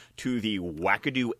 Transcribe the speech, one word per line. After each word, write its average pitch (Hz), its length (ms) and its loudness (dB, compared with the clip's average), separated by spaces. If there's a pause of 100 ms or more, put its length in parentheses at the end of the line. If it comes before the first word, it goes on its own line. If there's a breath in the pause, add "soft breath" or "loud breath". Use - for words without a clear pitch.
(180 soft breath)
to 123 240 0
the 104 180 0
wackadoo 98 800 0